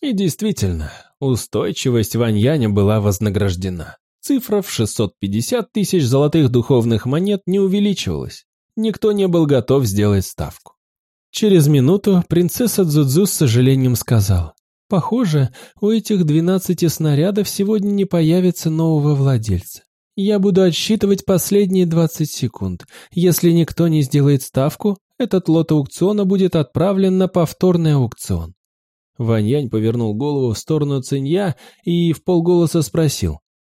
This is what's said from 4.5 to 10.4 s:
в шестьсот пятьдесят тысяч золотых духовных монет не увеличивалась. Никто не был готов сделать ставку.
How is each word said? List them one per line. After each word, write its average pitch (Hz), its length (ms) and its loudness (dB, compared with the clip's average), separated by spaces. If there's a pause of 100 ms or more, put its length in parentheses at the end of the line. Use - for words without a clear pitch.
в - 80 -12
шестьсот - 480 -4
пятьдесят 113 540 -4
тысяч 185 320 0
золотых 143 440 2
духовных 117 560 2
монет 185 400 -2
не 190 160 0
увеличивалась. 190 840 -2 (300)
Никто 220 380 -2
не 196 160 0
был 170 160 2
готов 135 400 2
сделать 101 400 2
ставку. - 480 -12 (580)